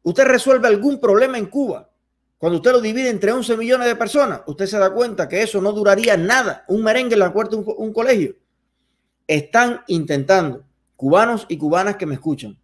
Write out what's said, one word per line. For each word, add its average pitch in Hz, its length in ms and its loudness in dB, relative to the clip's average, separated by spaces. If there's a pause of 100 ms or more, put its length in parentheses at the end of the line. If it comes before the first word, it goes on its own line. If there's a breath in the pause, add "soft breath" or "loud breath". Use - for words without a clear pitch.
¿Usted 175 240 2
resuelve 254 420 2
algún 226 320 2
problema 240 380 2
en 208 80 -4
Cuba? 233 440 -6 (480)
Cuando 170 200 -2
usted 240 160 2
lo 247 80 4
divide 233 280 -2
entre 208 220 0
once 240 240 -2
millones 240 320 0
de 233 80 0
personas, 233 500 -2
usted 151 200 -6
se 208 120 -4
da 190 140 2
cuenta 202 380 -2
que 190 120 -2
eso 214 200 -2
no 202 100 0
duraría 208 460 2
nada. 208 500 -2
Un 214 160 0
merengue 233 300 0
en 214 60 4
la 180 120 2
puerta 202 200 -2
de 220 60 -4
un 202 60 -6
co-, 220 120 -6
un 220 180 -8
colegio. 226 420 0 (920)
Están 226 600 0
intentando, 156 760 0 (300)
cubanos 202 520 2
y 165 100 -6
cubanas 180 380 0
que 190 100 -8
me 143 100 -6
escuchan 127 480 -8